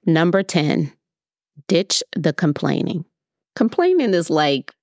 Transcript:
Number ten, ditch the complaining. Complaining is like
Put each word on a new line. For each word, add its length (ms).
Number 380
ten, 500
ditch 340
the 180
complaining. 720
Complaining 600
is 160
like 520